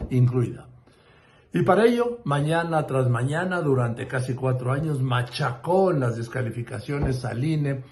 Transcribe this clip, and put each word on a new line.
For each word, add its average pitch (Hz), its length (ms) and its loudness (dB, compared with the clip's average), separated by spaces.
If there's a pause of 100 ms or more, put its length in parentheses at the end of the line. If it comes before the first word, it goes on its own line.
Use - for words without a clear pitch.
(120)
incluida. 123 560 2 (840)
Y 175 120 2
para 196 240 6
ello, 240 380 0
mañana 156 600 0
tras 131 240 2
mañana, 156 520 0
durante 120 460 0
casi 127 280 -4
cuatro 123 360 -2
años, 147 300 -2
machacó 131 880 0
en 160 100 2
las 117 160 0
descalificaciones 120 1120 -4
al 113 180 -4
I 160 120 0
N 143 160 0
E 131 200 -6